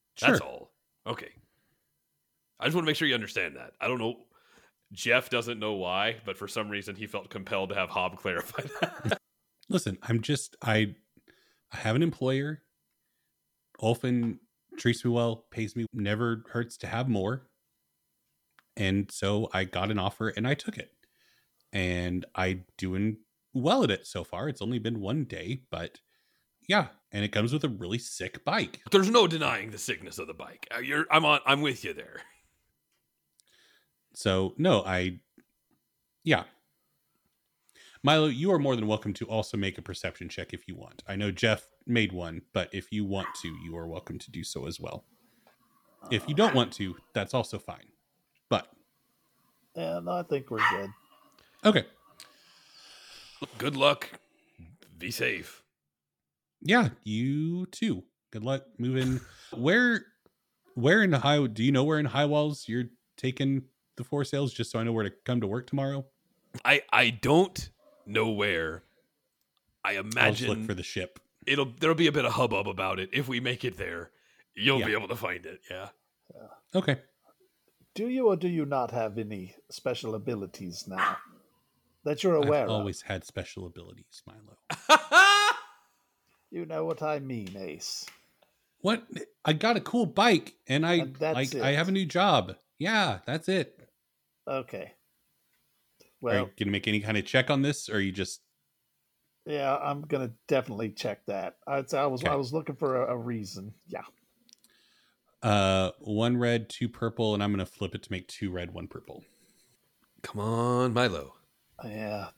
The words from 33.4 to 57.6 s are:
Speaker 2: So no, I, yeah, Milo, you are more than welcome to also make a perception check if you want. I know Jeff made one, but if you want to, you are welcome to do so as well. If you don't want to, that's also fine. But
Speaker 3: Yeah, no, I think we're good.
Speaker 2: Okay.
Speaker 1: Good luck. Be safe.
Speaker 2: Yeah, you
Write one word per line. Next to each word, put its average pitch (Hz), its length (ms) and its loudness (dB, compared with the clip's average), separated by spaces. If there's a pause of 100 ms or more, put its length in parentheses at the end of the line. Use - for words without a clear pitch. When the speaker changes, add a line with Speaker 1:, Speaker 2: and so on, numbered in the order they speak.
Speaker 2:
So 95 440 2
no, 147 280 4
I, 92 340 0 (1040)
yeah, 147 200 2 (1600)
Milo, 156 220 6
you 147 240 0
are 175 80 4
more 135 160 2
than 110 100 -2
welcome 107 280 0
to 110 120 -8
also 110 320 -2
make 98 220 -2
a - 20 -12
perception 90 480 -8
check - 240 -10
if - 140 -12
you 90 80 -10
want. - 320 -18
I 98 80 -6
know 101 160 0
Jeff 107 360 2 (200)
made 110 260 2
one, 85 300 -8 (100)
but 90 180 -2
if 95 200 -10
you 104 120 -2
want 98 260 -4 (120)
to, 87 60 -8 (160)
you 82 120 -10
are 82 120 -8
welcome 80 320 -10
to - 100 -16
do 82 140 -10
so - 240 -8
as - 120 -8
well. - 260 -12 (1080)
If 117 180 0
you 147 60 -2
don't 208 180 6
want 123 200 4
to, 95 220 -6 (200)
that's 101 180 -2
also 117 240 -2
fine. - 300 -14 (600)
But 208 200 0 (1080)
Speaker 3:
Yeah, 170 280 -4
no, 175 80 -6
I 180 100 -4
think 139 300 -4
we're 110 80 -2 (100)
good. 98 220 -4 (760)
Speaker 2:
Okay. 127 200 6 (1700)
Speaker 1:
Good 135 180 -2
luck. 139 320 4 (920)
Be 87 100 -6
safe. 107 540 -4 (960)
Speaker 2:
Yeah, 202 280 4 (140)
you 147 680 -2